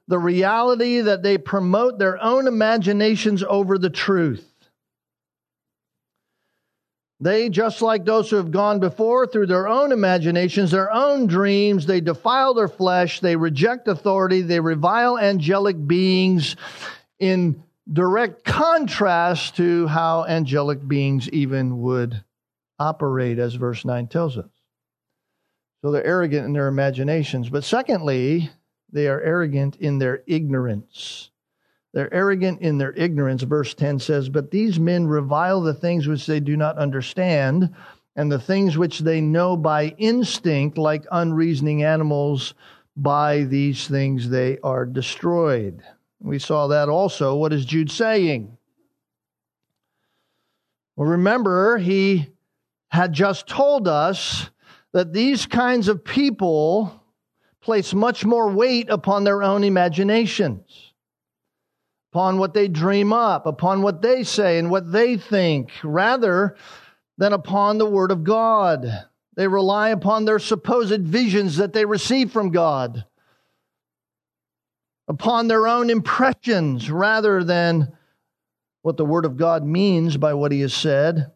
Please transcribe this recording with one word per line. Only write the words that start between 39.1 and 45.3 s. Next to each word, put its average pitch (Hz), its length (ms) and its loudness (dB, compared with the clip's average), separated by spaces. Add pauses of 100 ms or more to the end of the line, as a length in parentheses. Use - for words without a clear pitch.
know 170 340 2
by 151 400 0
instinct, 180 800 0
like 151 340 0
unreasoning 160 720 0
animals, 147 680 0 (420)
by 147 500 0
these 139 440 -2
things 135 400 -2
they 127 320 -2
are 131 240 -4
destroyed." 127 1000 -4 (380)